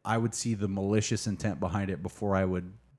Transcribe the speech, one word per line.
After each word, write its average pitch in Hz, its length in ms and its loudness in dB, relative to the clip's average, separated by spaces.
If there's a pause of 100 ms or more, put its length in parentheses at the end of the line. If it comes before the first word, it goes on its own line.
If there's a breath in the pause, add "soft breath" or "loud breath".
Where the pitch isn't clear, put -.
I 113 140 2
would 113 160 0
see 117 180 -2
the 104 140 0
malicious 101 580 2
intent 101 340 -2
behind 92 300 0
it 87 140 -4
before 98 320 0
I 95 100 4
would 90 260 -2 (280)